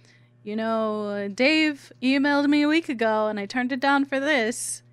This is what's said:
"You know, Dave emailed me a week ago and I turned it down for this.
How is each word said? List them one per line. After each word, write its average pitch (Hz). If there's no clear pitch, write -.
"You 208
know, 214
Dave 302
emailed 285
me 294
a 294
week 320
ago 220
and 214
I 202
turned 247
it 269
down 277
for 269
this. 269